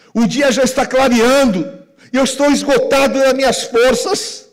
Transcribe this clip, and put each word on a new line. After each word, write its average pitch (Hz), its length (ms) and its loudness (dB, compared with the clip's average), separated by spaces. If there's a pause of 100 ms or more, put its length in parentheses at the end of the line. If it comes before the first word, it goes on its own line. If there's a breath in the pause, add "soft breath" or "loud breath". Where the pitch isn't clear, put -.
(120)
O 226 140 0
dia 262 260 0
já 262 120 0
está 247 240 0
clareando. 247 840 2 (400 loud breath)
E 254 60 -2
eu 269 60 2
estou 285 260 0
esgotado 269 720 0
das 262 140 2
minhas 262 320 -2
forças. - 880 -2